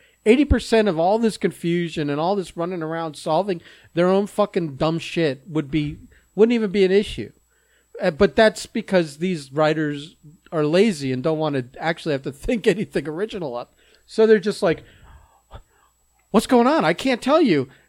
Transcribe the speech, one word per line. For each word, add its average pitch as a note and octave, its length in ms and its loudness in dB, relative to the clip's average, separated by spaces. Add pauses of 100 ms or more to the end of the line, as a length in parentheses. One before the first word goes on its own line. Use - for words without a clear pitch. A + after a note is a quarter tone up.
(260)
eighty B3+ 180 6
percent A3 440 2
of E3+ 120 0
all F#3+ 200 2
this A3+ 180 0
confusion E3+ 720 -4
and C#3+ 100 -4
all F3+ 160 -2
this F3+ 220 -8
running E3+ 240 -6
around D#3+ 340 -8
solving F3 460 -2 (320)
their F3 140 2
own G3 180 4
fucking F#3+ 520 -2
dumb D#3+ 200 0
shit D3+ 500 -2
would D3+ 220 -4
be, D3+ 280 -4 (380)
wouldn't A3+ 200 4
even A3 160 -2
be G3+ 120 2
an F3+ 80 2
issue." F#3+ 400 -2 (720)
Uh, F#3+ 80 0
but F3 260 0
that's A3 300 2
because D#3+ 520 -2
these D3+ 360 -4
writers D3+ 640 -2 (360)
are D#3 140 0
lazy D#3 460 2
and B2+ 100 -4
don't D#3+ 160 -2
wanna C#3+ 280 -2 (140)
actually D#3+ 340 -4
have C3 100 -4
to C#3+ 80 -8
<laughs> - 160 -20
think A3+ 180 -2
anything F3+ 420 -2
original E3 480 -8
up. B2 200 -12 (320)
So A3 180 2
they're A3 140 6
just F#3+ 240 -4
like, E3 200 0 (1500)
"What's - 160 2
going A#3+ 200 4
on? C#4+ 180 2
I D#3 80 2
can't C4 280 -2
tell D#4 200 4
you." D#3+ 280 2 (200)